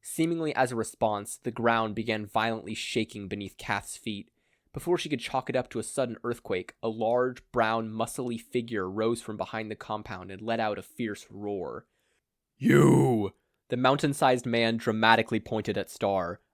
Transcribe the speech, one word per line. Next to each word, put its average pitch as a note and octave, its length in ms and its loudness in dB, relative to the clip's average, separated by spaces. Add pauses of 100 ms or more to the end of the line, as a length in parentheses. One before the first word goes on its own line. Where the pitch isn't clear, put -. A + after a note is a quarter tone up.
Seemingly E3 520 -2
as B2+ 180 2
a B2 40 -6
response, G#2+ 600 -2
the - 140 -6
ground A2+ 440 2
began A2 320 -4
violently A2 480 -2
shaking A2 540 -4
beneath G2+ 300 -8
Kath's - 380 -6
feet. G#2 340 -10 (420)
Before E3+ 240 0
she E3+ 120 -2
could C#3+ 120 -2
chalk - 300 -4
it B2 60 -2
up B2 140 0
to - 80 -6
a A2+ 40 -2
sudden A#2+ 400 -4
earthquake, G#2+ 600 -4
a A2+ 60 -2
large, A#2+ 540 0 (100)
brown, A2+ 380 2
muscly A2+ 500 -4
figure A2+ 480 -2
rose A2 320 0
from A2 160 -10
behind A2 340 -6
the G#2+ 60 -6
compound G2+ 540 -10
and G2 100 -12
let A2+ 200 -2
out G#2+ 180 0
a F#2+ 40 -10
fierce G#2 460 -6
roar. G2 580 -8 (720)
You! B2 760 6 (340)
The - 80 -2
mountain-sized C3 720 2
man A#2 300 2
dramatically A2+ 640 4
pointed G#2+ 360 -2
at G2 140 -4
Star. F#2+ 500 0 (140)